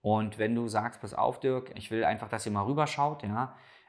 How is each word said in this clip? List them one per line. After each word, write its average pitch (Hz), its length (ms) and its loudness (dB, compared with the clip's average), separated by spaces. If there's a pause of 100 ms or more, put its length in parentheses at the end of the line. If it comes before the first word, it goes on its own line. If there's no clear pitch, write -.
Und 107 320 2
wenn 110 200 2
du 117 100 0
sagst, 110 340 -2
„Pass - 140 -10
auf, 127 240 2
Dirk, 131 380 0
ich - 160 -8
will 113 100 2
einfach, 107 260 0
dass 110 160 -4
ihr 110 60 -2
mal 101 140 0
rüberschaut, 147 580 0
ja, 113 320 -2 (340)